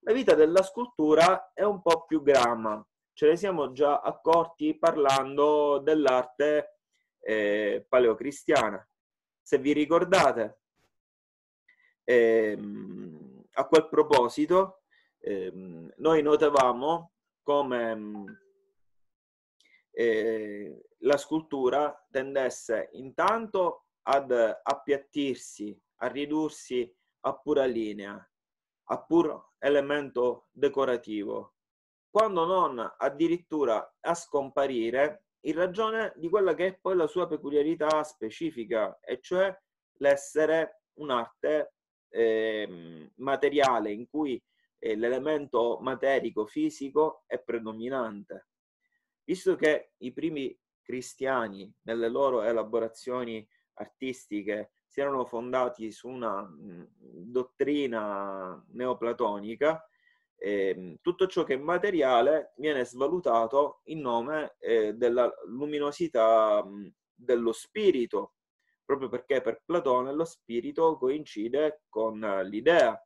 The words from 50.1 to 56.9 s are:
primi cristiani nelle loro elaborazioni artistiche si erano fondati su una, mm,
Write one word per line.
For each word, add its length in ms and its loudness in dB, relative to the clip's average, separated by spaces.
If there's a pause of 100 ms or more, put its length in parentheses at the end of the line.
primi 460 -6 (240)
cristiani 880 -4 (100)
nelle 260 -4
loro 340 0
elaborazioni 1040 -4 (340)
artistiche 920 -8 (140)
si 140 -8
erano 240 -2
fondati 680 -4
su 160 -18
una, 340 -6
mm, 400 -18 (160)